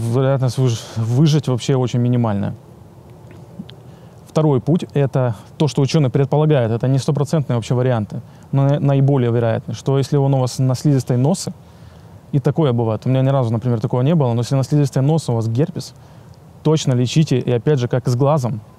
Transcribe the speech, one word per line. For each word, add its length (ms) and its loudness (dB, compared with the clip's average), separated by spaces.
вероятность 440 0
выж-, 240 0
выжить 500 2
вообще 280 0
очень 240 0
минимальная. 540 0
Второй 320 2
путь — 340 0
это 400 0
то, 120 0
что 120 -2
ученые 280 2
предполагают, 640 2
это 160 -2
не 100 2
стопроцентные 560 -2
вообще 180 -4
варианты, 480 -2
но 160 2
на-, 120 0
наиболее 520 2
вероятные, 440 -2
что 220 -2
если 200 0
он 160 2
у 60 2
вас 200 -2
на 160 0
слизистой 400 0
носа, 380 -2
и 60 2
такое 340 0
бывает, 320 -2
у 40 -2
меня 120 2
ни 80 2
разу, 240 0
например, 260 -2
такого 220 -2
не 120 2
было, 200 2
но 80 0
если 140 -2
на 80 0
слизистой 380 0
носа 300 0
у 40 0
вас 120 -2
герпес, 460 -4
точно 300 2
лечите, 440 2
и 140 -2
опять 280 2
же, 80 -2
как 200 -2
с 80 2
глазом, 440 0